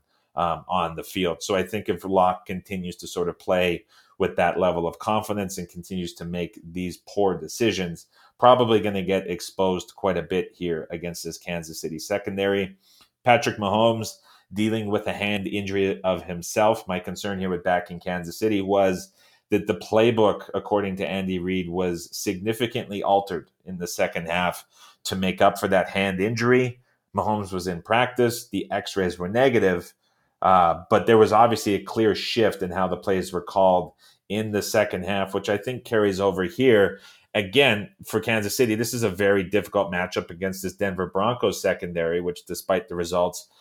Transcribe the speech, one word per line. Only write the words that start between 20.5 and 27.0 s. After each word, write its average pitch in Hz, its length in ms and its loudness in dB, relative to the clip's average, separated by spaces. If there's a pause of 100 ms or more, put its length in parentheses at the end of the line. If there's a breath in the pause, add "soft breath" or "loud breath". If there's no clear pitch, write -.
according 98 420 -2
to 95 120 -4
Andy 95 300 -4
Reid, 90 300 -2
was 87 480 -4
significantly 104 880 -4
altered 95 480 -2 (140)
in 90 140 -12
the 87 80 -6
second 87 420 -4
half 87 360 -2 (400 soft breath)
to 101 120 -4
make 95 240 -2
up 98 180 4
for 104 100 -2
that 95 200 2
hand 98 320 -2
injury. 120 600 2 (360)